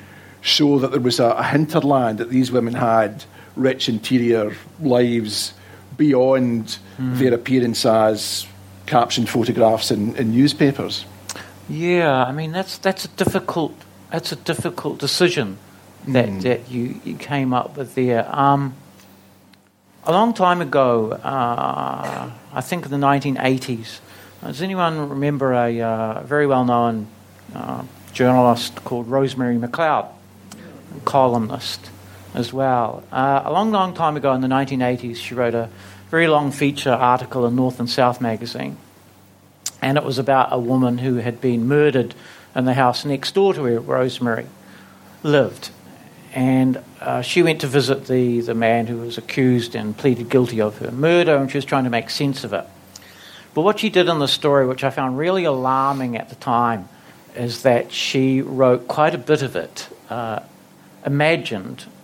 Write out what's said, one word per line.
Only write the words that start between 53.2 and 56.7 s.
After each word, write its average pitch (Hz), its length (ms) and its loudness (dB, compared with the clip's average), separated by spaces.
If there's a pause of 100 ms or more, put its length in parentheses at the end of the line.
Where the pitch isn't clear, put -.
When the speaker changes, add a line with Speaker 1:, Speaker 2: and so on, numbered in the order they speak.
Speaker 2:
But - 80 0
what 208 180 2
she 220 120 -2
did 180 180 4
in 170 80 0
the 143 100 0
story, 139 380 2
which 127 180 -2
I 135 60 0
found 131 300 -4
really 180 240 0
alarming 131 760 0
at - 120 -10
the - 60 -16
time, 117 540 0 (460)